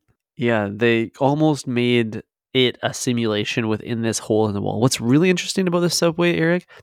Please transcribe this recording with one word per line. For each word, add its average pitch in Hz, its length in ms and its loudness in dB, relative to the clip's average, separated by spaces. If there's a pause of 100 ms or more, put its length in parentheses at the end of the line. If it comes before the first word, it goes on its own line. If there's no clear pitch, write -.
(380)
Yeah, 113 340 0
they 113 480 2
almost 147 480 2
made 120 540 0 (320)
it 127 300 2
a 117 100 -4
simulation 113 760 -2
within 110 320 -4
this 113 180 -2
hole 110 280 2
in 101 60 -2
the 101 80 -4
wall. 101 200 -4
What's 131 180 2
really 139 300 2
interesting 185 380 -2
about 175 140 0
this 170 160 -2
subway, 170 400 0
Eric, 170 300 0 (160)